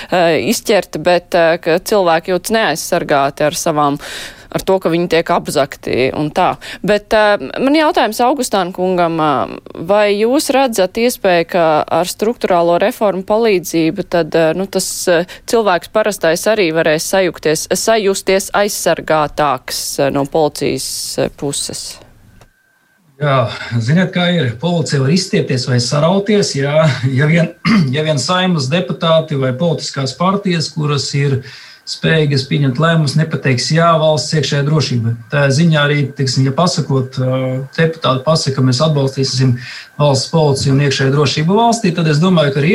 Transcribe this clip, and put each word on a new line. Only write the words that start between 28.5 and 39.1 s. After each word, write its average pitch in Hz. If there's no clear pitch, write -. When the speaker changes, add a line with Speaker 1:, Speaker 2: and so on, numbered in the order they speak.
Speaker 2:
deputāti 160
vai 131
politiskās 139
partijas, 180
kuras 147
ir 139
spējīgas 151
pieņemt 143
lēmumus, 160
nepateiks 147
jā 165
valsts 156
iekšējai 143
drošībai. 123
Tā 143
ziņā 156
arī, 147
teiksim, 135
ja 131
pasakot, 139
ā, 127
deputāti 131
pasaka, 156
ka 131
mēs 127
atbalstīsim 135